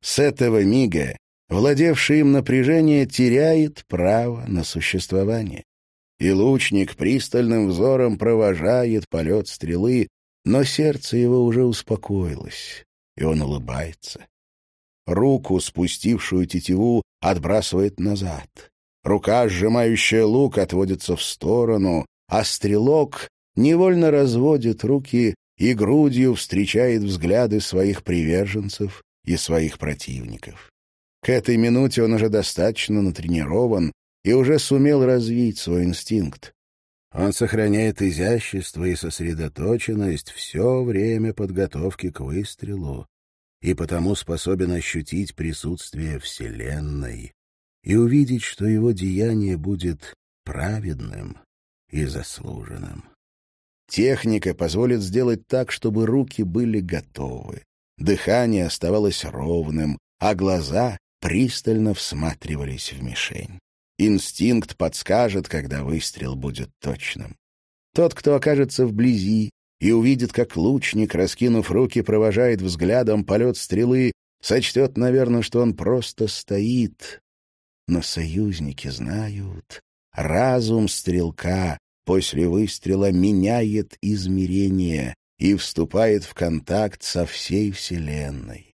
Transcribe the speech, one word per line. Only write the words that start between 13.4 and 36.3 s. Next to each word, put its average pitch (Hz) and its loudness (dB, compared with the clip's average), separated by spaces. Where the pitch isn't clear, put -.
улыбается. 69 -8
Руку, 95 2
спустившую 90 -2
тетиву, 98 0
отбрасывает 95 0
назад. 92 -4
Рука, 107 2
сжимающая 110 2
лук, 123 2
отводится 92 0
в - -6
сторону, 101 0
а 104 0
стрелок 127 0
невольно 170 4
разводит 131 2
руки 120 2
и 123 4
грудью 127 4
встречает 110 0
взгляды 101 2
своих 95 0
приверженцев 98 -2
и 87 0
своих 80 -2
противников. 64 -10
К - -2
этой 123 2
минуте 120 2
он 113 2
уже 110 2
достаточно 104 0
натренирован 85 0
и 98 2
уже 131 4
сумел 139 4
развить 120 2
свой 87 0
инстинкт. 87 -4